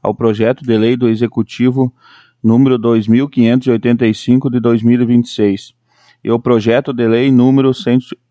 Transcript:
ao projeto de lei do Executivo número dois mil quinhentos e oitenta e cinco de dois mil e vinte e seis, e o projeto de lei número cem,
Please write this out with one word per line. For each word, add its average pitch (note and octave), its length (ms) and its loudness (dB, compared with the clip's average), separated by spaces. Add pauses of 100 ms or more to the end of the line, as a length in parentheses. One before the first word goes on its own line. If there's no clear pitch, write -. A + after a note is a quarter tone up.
ao G#2+ 120 -4
projeto A2+ 500 -2
de A2+ 140 0
lei A#2 180 0
do B2 120 0
Executivo A#2+ 840 -2 (500)
número B2 360 2
dois A2+ 280 0
mil B2+ 220 2
quinhentos B2 380 0
e B2+ 40 0
oitenta A#2 360 0
e G#2+ 80 0
cinco B2+ 340 -2
de B2 120 -2
dois A#2 220 0
mil A#2+ 200 2
e - 20 2
vinte A#2+ 220 0
e - 40 -20
seis, G2+ 440 -4 (500)
e A2 60 -4
o A#2 80 0
projeto A#2 520 0
de A#2+ 160 -2
lei B2 240 0
número C3 440 2
cem, B2 240 -2 (320)